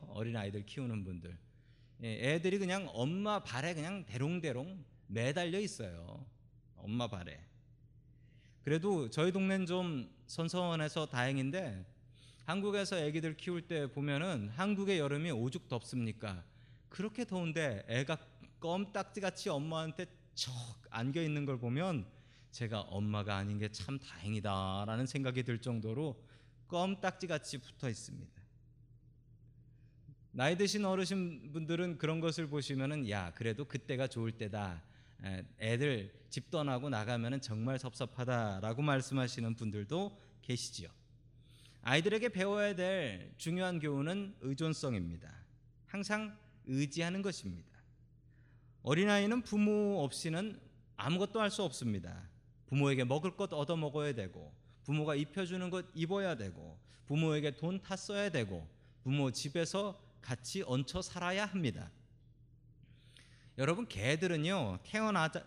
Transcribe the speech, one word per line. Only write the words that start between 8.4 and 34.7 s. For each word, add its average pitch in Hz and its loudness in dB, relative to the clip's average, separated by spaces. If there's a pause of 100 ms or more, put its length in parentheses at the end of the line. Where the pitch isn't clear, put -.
그래도 160 2
저희 165 2
동네는 190 2
좀 170 0 (160)
선선해서 165 0
다행인데, 135 0 (580)
한국에서 196 0
애기들 156 0
키울 175 -4
때 147 -2
보면은 143 0
한국의 190 2
여름이 147 2
오죽 127 -2
덥습니까? 110 -4 (440)
그렇게 214 -4
더운데 160 0
애가 131 0 (420)
껌딱지같이 190 -2
엄마한테 160 -2 (280)
척 - -4 (380)
안겨 135 0
있는 147 0
걸 135 0
보면 127 0 (440)
제가 110 -2
'엄마가 104 0
아닌 101 0
게 107 0
참 - -6
다행이다.'라는 104 0
생각이 127 0
들 120 0
정도로 117 -2 (460)
껌딱지같이 180 0
붙어 - -6
있습니다. - -8 (2000)
나이 139 4
드신 202 4
어르신 180 0
분들은 165 0
그런 160 2
것을 165 0
보시면은 139 0
"야, 95 0
그래도 113 -2
그때가 131 -2
좋을 113 -2
때다. 101 -4 (420)